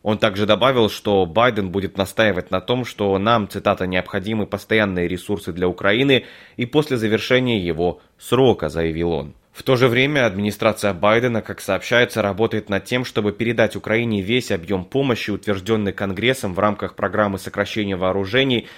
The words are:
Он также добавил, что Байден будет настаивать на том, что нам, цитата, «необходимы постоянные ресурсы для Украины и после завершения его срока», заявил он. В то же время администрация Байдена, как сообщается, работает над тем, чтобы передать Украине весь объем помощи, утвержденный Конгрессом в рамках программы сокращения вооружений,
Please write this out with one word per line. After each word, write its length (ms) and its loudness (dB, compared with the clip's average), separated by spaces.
Он 160 -2
также 260 2
добавил, 460 4
что 340 2
Байден 460 0
будет 260 -4
настаивать 540 0
на 100 -2
том, 240 -2
что 320 0
нам, 320 2
цитата, 380 0
«необходимы 580 -2
постоянные 640 0
ресурсы 440 -6
для 160 0
Украины 580 2
и 100 -4
после 300 0
завершения 600 2
его 420 -2
срока», 500 2
заявил 440 -2
он. 200 -6
В 120 -18
то 140 4
же 100 4
время 380 2
администрация 680 0
Байдена, 480 2
как 200 -12
сообщается, 600 0
работает 460 0
над 160 -2
тем, 220 -2
чтобы 260 -2
передать 460 0
Украине 440 0
весь 300 -2
объем 320 -2
помощи, 480 -2
утвержденный 600 -2
Конгрессом 600 -2
в 60 -2
рамках 340 0
программы 460 0
сокращения 560 -4
вооружений, 720 0